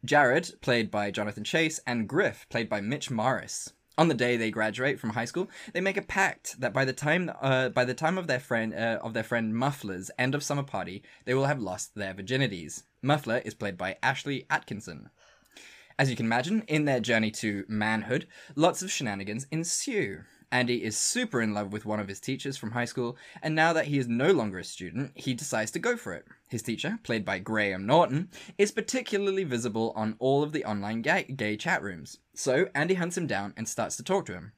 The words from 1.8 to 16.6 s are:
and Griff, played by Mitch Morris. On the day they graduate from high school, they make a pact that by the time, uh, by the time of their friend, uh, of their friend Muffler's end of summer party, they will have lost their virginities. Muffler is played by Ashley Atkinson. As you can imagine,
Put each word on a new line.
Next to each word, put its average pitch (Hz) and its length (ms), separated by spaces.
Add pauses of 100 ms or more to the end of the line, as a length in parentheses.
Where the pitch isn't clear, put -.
and 117 220
Griff, 156 420
played 117 200
by 104 100
Mitch 131 320
Morris. 113 640 (240)
On 165 100
the 160 60
day 123 240
they 110 140
graduate 117 500
from 110 80
high 117 160
school, 180 240 (240)
they 180 80
make 190 160
a 196 40
pact - 600
that 123 100
by 131 140
the 135 80
time, 160 360 (120)
uh, 131 260
by 123 160
the 123 100
time 160 240
of 175 100
their 127 120
friend, 110 340
uh, 113 280
of 113 120
their 113 100
friend 113 300
Muffler's 113 640
end 127 160
of 143 100
summer 143 200
party, 95 400 (220)
they 123 80
will 135 140
have 143 120
lost 92 360
their 98 180
virginities. 98 680 (180)
Muffler 139 420
is 107 100
played 98 240
by 92 240
Ashley 135 480
Atkinson. 92 600 (880)
As 135 120
you 120 60
can 117 120
imagine, 147 420